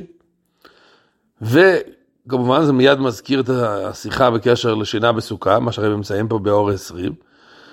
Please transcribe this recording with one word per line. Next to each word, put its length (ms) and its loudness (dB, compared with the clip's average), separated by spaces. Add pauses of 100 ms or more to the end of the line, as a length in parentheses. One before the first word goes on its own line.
(1400)
וכמובן 1200 0
זה 80 2
מיד 260 4
מזכיר 400 -2
את 100 -2
השיחה 800 -2
בקשר 420 0
לשינה 380 -2
בסוכה, 480 0
מה 120 -2
שהרבי 240 -2
מסיים 320 -4
פה 120 -2
באור 300 0
עשרים, 440 -6 (600)